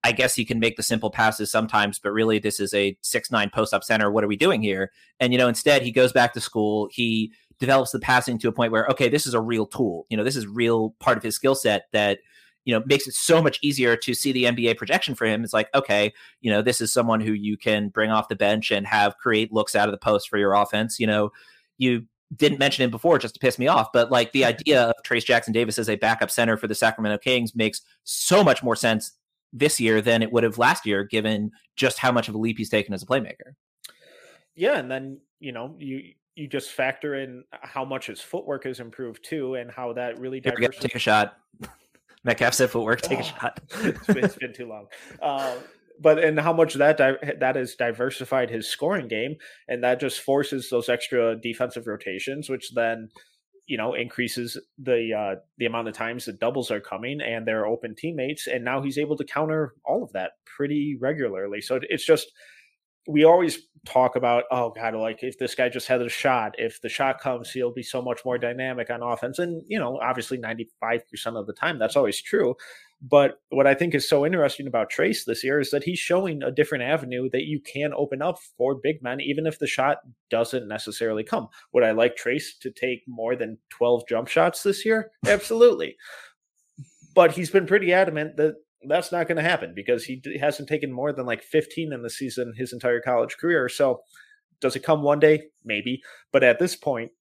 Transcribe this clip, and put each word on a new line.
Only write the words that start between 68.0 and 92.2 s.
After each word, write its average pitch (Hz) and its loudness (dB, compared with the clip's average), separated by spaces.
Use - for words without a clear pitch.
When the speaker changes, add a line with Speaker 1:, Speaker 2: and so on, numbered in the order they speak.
Speaker 2:
much 123 -6
more 123 -2
dynamic 123 -6
on 120 -6
offense." 120 -4
And, 175 -4
you 214 -6
know, 131 -4
obviously 123 -4
ninety-five 113 -6
percent 117 -8
of 101 -8
the 104 -10
time, 160 -4
that's 110 -2
always 123 0
true. - 0
But 143 4
what 135 4
I 139 6
think 170 0
is 139 -2
so 143 4
interesting 147 0
about 117 -2
Trayce - -2
this 117 -4
year 139 0
is 139 -2
that 143 -2
he's 175 -4
showing 175 0
a - -2
different 135 0
avenue 127 -4
that 135 -2
you 151 -6
can 143 -6
open 139 -4
up 170 -4
for 127 0
big 143 -4
men, 131 -6
even 143 -4
if 156 -4
the 139 -2
shot 139 0
doesn't 117 -2
necessarily 107 -4
come. 120 -6
Would 123 6
I 110 4
like 117 2
Trayce 135 -6
to 131 -8
take 123 -6
more 120 -4
than 113 -8
twelve 120 0
jump 117 -2
shots 170 0
this 196 -2
year? 220 -2
Speaker 1:
<laughs> - -2
Speaker 2:
Absolutely. 226 4
But 170 6
he's 170 -6
been 190 2
pretty 185 2
adamant 156 0
that 151 2
that's 170 -2
not 170 -2
gonna 165 -2
happen 151 -2
because 110 -2
he 131 -10
d-, 139 -10
hasn't 143 -4
taken 147 -4
more 131 -4
than, 131 -6
like, 117 -4
fifteen 156 -2
in 120 -10
the 117 -8
season 123 -8